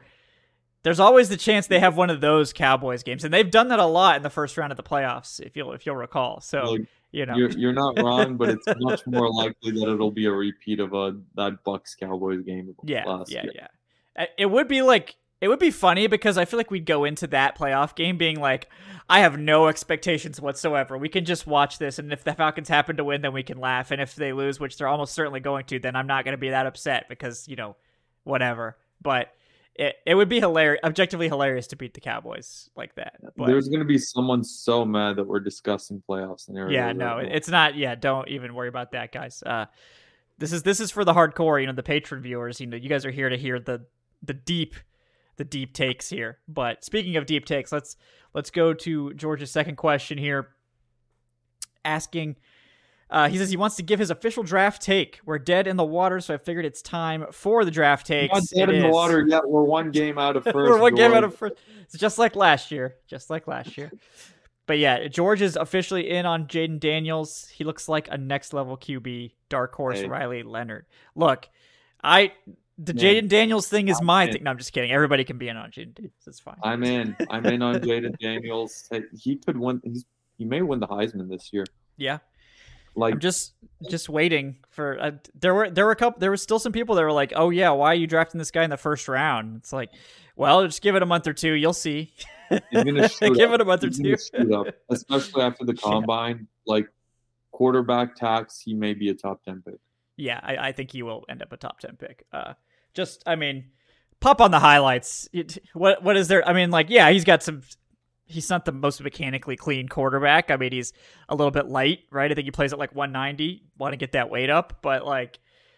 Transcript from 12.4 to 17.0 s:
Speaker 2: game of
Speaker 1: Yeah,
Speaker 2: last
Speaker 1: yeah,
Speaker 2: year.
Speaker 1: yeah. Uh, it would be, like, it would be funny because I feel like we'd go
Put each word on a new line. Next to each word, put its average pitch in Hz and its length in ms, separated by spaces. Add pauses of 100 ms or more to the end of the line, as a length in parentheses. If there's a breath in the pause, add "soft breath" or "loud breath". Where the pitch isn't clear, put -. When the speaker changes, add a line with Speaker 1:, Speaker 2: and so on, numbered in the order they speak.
Speaker 2:
game 92 260
of 95 200
Speaker 1:
Yeah, 117 180
Speaker 2:
last 92 260
Speaker 1:
yeah, - 120
Speaker 2:
year. - 100
Speaker 1:
yeah. - 120 (500)
Uh, - 100 (120)
it 196 80
would 240 220
be, 269 140
like, 254 340 (240)
it 196 80
would 269 100
be 320 140
funny 185 340
because 208 320
I 175 80
feel 233 120
like 226 120
we'd 175 160
go 147 180